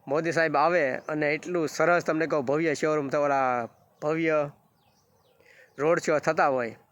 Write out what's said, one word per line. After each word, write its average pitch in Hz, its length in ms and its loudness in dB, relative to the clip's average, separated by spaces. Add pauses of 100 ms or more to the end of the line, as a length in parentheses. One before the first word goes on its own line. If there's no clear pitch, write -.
મોદી 160 260 -2
સાહેબ 160 240 0
આવે 160 280 4 (240)
અને 151 260 -2
એટલું 160 340 -4
સરસ, 160 360 2
તમને 160 220 0
કહું, 147 160 -2
ભવ્ય 147 320 0
શોરૂમ 151 360 0
થ-, - 40 -4
ઓલા 135 540 0 (340)
ભવ્ય 160 360 0 (1400)
રોડ 160 200 2
શો 156 200 0
થતા 160 300 2
હોય 120 260 -2 (180)